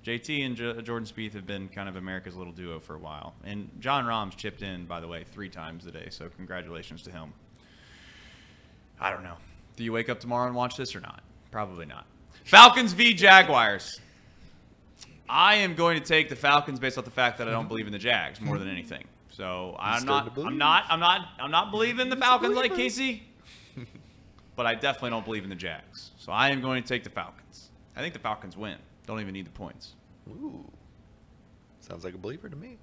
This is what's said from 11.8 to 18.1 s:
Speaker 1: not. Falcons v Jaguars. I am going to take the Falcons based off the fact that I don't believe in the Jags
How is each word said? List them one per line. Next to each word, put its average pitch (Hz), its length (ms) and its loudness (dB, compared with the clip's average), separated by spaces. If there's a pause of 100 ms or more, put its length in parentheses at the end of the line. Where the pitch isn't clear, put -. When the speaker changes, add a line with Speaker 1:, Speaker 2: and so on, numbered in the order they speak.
Speaker 1:
not. - 200 -18 (400)
Falcons 233 480 12
v 226 200 6
Jaguars. 151 880 8 (1300)
I 180 260 6
am 190 200 2
going 165 240 2
to - 60 -6
take 156 240 2
the 131 60 -8
Falcons 143 440 2
based 131 180 -4
off 120 80 -8
the 123 60 -16
fact 120 260 2
that 117 100 -4
I 113 40 -2
don't 113 160 -2
believe 113 180 -6
in 104 80 -10
the 101 60 -8
Jags 101 420 -2